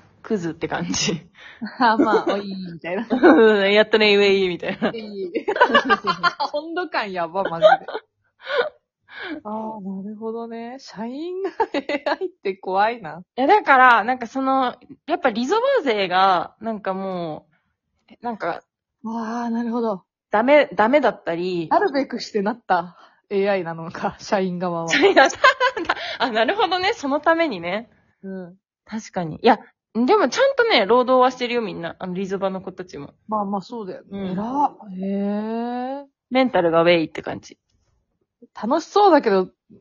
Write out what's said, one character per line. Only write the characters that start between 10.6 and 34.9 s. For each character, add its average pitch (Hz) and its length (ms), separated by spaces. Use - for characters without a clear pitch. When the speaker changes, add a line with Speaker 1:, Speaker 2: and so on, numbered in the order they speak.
Speaker 2:
社 208 260
員 339 380
が 370 60
エ 285 320
ー 277 60
ア 311 40
イ 381 120
っ 349 40
て - 260
怖 196 340
い 240 100
な。 165 220
Speaker 1:
い 240 40
や、 269 60
だ 392 160
か 294 160
ら、 247 260
な 247 100
ん 247 40
か 240 80
そ 269 160
の、 269 320
や 311 100
っ 359 40
ぱ 262 100
リ 233 160
ゾ 359 100
バ 508 280
勢 208 240
が、 180 520
な 220 120
ん 208 80
か 190 140
も 180 520
う、 - 40
な 233 80
ん 208 60
か、 - 240
Speaker 2:
あ 226 420
ー、 233 40
な 226 120
る 240 80
ほ 240 100
ど。 214 220
Speaker 1:
ダ 208 120
メ、 277 320
ダ 208 140
メ 285 120
だ 240 100
っ - 140
た 170 100
り。 175 360
Speaker 2:
な 214 100
る 349 120
べ 269 140
く 247 140
し - 120
て 208 100
な 202 100
っ - 140
た。 175 300
エ 196 160
ー 208 40
ア 196 60
イ 180 80
な 165 100
の 165 160
か、 - 260
<laughs> - 40
社 202 200
員 180 180
側 175 240
は。 165 60
Speaker 1:
社 208 100
員 359 160
側。 277 140
<laughs> - 440
あ、 - 120
な 220 140
る 359 120
ほ 427 120
ど 359 100
ね。 370 160
そ 285 140
の 285 120
た 330 140
め 330 140
に 196 120
ね。 185 280
Speaker 2:
う 196 60
ん。 185 280
Speaker 1:
確 - 280
か 180 120
に。 156 120
い - 100
や、 226 120
で 254 220
も 349 120
ち - 100
ゃ 523 80
ん 539 100
と 480 80
ね、 330 220
労 240 180
働 254 180
は 254 80
し 254 60
て 247 120
る 233 60
よ、 233 80
み 190 100
ん 170 80
な。 170 180
あ 190 80
の、 180 80
リ 190 120
ゾ 190 120
バ 190 120
の 190 100
子 185 120
た 185 120
ち - 140
も。 - 160
Speaker 2:
ま 214 120
あ 208 40
ま 202 140
あ、 - 20
そ 226 240
う - 20
だ 180 100
よ - 80
ね。 - 60
Speaker 1:
う 196 80
ん。 196 140
Speaker 2:
偉 185 100
っ。 269 340